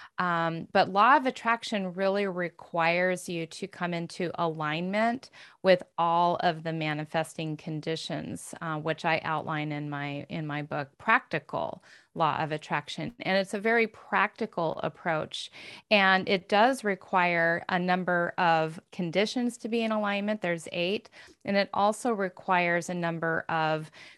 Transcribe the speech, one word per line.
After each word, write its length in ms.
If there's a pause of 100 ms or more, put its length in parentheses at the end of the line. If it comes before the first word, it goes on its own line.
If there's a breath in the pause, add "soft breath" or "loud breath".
(180 loud breath)
Um, 540
but 180
law 260
of 80
attraction 680
really 320
requires 1040
you 180
to 220
come 260
into 400
alignment 960 (320 soft breath)
with 220 (140)
all 420
of 240
the 80
manifesting 840
conditions, 1040
uh, 180
which 260
I 180
outline 480
in 180
my, 420
in 180
my 140
book, 260 (100)
Practical 840 (320 soft breath)
Law 260
of 80
Attraction. 720
And 180
it's 160
a 60
very 260
practical 960
approach. 680 (440 loud breath)
And 360
it 200
does 340
require 880
a 100
number 580
of 440 (100)
conditions 680
to 100
be 140
in 100
alignment. 480
There's 320
eight. 360 (360 soft breath)
And 120
it 160
also 400
requires 760
a 60
number 540
of 440 (260 loud breath)